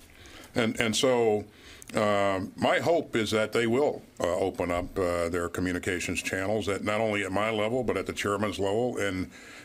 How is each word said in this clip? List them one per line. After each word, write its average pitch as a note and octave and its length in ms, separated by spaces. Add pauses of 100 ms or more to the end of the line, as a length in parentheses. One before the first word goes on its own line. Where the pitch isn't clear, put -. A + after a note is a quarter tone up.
(540)
And, A2+ 260
and A2 160
so, A2+ 480 (500)
um, G2+ 600
my D#3 220
hope D3 380
is G#2+ 160
that A2 200
they A#2 140
will, B2+ 360 (180)
uh, F2 160
open F#2 340
up, F2 280
uh, F2 300
their F2 200
communications F2+ 720
channels, G2 460
at, G2 160
not G#2+ 160
only G#2 240
at F#2+ 80
my G#2 180
level, A2+ 320
but G2+ 140
at F#2 100
the F#2 60
chairman's G2+ 460
level, G#2+ 400
and, F#2+ 320 (340)